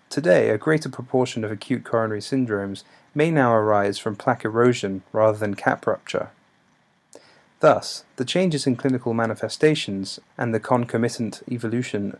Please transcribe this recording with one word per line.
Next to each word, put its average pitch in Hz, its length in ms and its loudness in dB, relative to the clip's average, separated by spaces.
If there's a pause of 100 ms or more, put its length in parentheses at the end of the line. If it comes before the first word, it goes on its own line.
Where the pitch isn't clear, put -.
today 143 400 4
a 110 80 2
greater 151 320 0
proportion 127 540 -2
of 104 80 -4
acute 113 320 -6
coronary 110 360 -2
syndromes 101 640 -2 (300)
may 156 160 2
now 131 240 4
arise 104 440 2
from 107 180 -6
plaque - 300 -2
erosion 110 680 2
rather 107 260 2
than 104 160 -4
cap - 320 -2
rupture. - 440 -4 (1300)
Thus, - 440 2 (120)
the 127 100 -2
changes 170 400 0
in 131 100 2
clinical 123 380 -2
manifestations 113 1040 -2 (160)
and 120 160 -4
the 110 80 0
concomitant 117 920 -2
evolution 113 720 -4